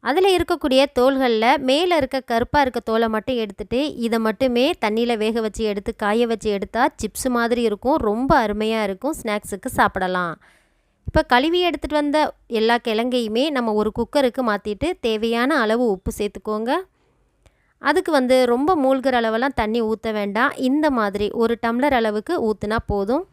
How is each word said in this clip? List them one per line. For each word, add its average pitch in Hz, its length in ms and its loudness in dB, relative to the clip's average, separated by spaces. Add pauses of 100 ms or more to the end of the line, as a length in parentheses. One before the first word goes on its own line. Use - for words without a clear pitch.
அதுல 370 260 4
இருக்கக்கூடிய 302 460 2 (160)
தோல்கள்ல 247 480 2 (240)
மேல 339 300 2
இருக்க 269 180 -2 (120)
கருப்பா 233 360 2
இருக்க 247 140 -2 (100)
தோலை 226 260 2
மட்டும் 233 280 -4
எடுத்துட்டு, 208 360 -6 (260)
இதை 233 120 0 (100)
மட்டுமே 240 360 0 (200)
தண்ணியில 233 400 0
வேக 226 220 -2
வச்சு 220 260 -4
எடுத்து 202 200 -6 (120)
காய 220 280 2
வச்சு 220 260 -4
எடுத்தா 196 260 -2 (180)
சிப்ஸ் - 260 -6 (100)
மாதிரி 233 320 0
இருக்கும். 240 280 0 (120)
ரொம்ப 240 220 0 (120)
அருமையா 214 440 -2
இருக்கும் 196 320 -6
ஸ்நாக்ஸுக்கு 214 600 -6
சாப்பிடலாம். 185 540 0 (760)
இப்ப 311 240 2
கழுவி 320 340 4
எடுத்துட்டு 294 340 -2
வந்த 294 200 2 (400)
எல்லா 233 160 4 (100)
கிழங்கையுமே 233 580 0 (120)
நம்ம 233 240 -2
ஒரு 214 180 0
குக்கருக்கு 262 520 0
மாத்திட்டு 208 380 -4 (180)
தேவையான 233 580 0
அளவு 233 200 2 (100)
உப்பு 185 260 -8
சேர்த்துக்கோங்க. 214 500 -4 (1200)
அதுக்கு 294 280 0
வந்து 254 160 4 (200)
ரொம்ப 285 160 2 (160)
மூழ்கிற 269 340 2
அளவெல்லாம் 226 400 -2
தண்ணி 220 200 -2 (100)
ஊத்த 220 180 -4 (100)
வேண்டாம். 208 340 0 (160)
இந்த 302 180 2 (120)
மாதிரி 202 280 -2 (160)
ஒரு 226 100 2 (120)
டம்ளர் 247 360 2
அளவுக்கு 214 340 -2 (140)
ஊத்துனா 214 300 -2 (120)
போதும். 208 420 0